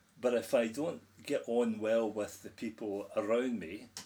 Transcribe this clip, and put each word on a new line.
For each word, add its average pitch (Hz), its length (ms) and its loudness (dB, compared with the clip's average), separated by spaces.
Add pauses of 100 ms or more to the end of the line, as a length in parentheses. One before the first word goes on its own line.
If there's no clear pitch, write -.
(200)
but 120 140 2
if 113 200 0
I 117 140 6
don't 143 340 -4 (240)
get 139 220 -2
on 117 320 2
well 110 300 4
with 104 340 -6
the 104 60 -12
people 104 640 -6
around 117 440 2
me, 87 300 -10 (160)